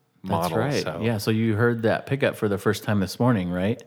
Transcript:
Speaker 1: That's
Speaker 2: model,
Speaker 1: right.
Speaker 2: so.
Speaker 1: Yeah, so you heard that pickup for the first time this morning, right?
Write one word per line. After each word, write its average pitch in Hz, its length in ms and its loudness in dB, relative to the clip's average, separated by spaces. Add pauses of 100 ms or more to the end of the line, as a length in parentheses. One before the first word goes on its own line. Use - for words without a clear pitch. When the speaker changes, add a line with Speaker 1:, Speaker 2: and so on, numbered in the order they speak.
(220)
Speaker 1:
That's 92 80 -8
Speaker 2:
model, 90 280 0
Speaker 1:
right. 123 240 0
Speaker 2:
so. - 200 -6
Speaker 1:
Yeah, 117 160 0
so 113 120 -2
you 110 240 2
heard 117 280 2
that 107 240 0
pickup 135 300 0
for 107 120 0
the 98 100 0
first 104 260 0
time 104 160 2
this 92 180 -4
morning, 110 320 2
right? 92 360 -2